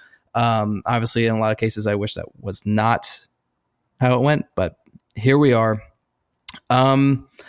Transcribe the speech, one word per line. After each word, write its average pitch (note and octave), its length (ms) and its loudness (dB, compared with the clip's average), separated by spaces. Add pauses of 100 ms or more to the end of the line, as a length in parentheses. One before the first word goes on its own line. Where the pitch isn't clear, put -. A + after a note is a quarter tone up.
(360)
Um, A2 500 0
obviously, A#2 420 0
in A2+ 60 0
a A2 60 -2
lot A2 140 0
of - 40 -6
cases, A2 300 -4
I G#2 80 0
wish G2+ 200 -4
that - 100 -10 (160)
was - 240 -10
not G#2+ 600 -2 (760)
how B2+ 140 2
it A#2+ 60 0
went, D3 320 0
but F#2 220 -4 (400)
here C3 220 2
we C#3+ 160 4
are. A2 280 0 (880)
Um, C3+ 600 2 (200)